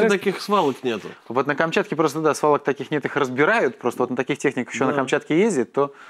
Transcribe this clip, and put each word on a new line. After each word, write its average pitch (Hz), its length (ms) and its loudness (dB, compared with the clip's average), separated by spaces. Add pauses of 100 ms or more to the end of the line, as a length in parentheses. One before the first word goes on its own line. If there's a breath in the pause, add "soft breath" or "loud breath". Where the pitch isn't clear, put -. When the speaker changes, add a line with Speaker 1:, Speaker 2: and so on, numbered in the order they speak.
Speaker 1:
Аляске. 202 120 2 (120)
Speaker 2:
таких 175 120 -4
свалок 175 420 0
нету. 113 240 -4 (200)
Speaker 1:
Вот 127 180 0
на 147 80 0
Камчатке 165 420 -2
просто, 156 240 0
да, 156 140 2
свалок 147 300 2
таких 135 260 -4
нет, 151 140 -2
их - 120 -8
разбирают. 139 640 2
Просто 123 260 -2
вот 120 60 -2
на 123 60 -6
таких 135 220 -2
техниках 127 340 -2
еще 135 140 0
на 143 60 2
Speaker 2:
Да. 147 40 -4
Speaker 1:
Камчатке 143 420 0
ездит, 180 340 2
то, 139 200 0 (160 loud breath)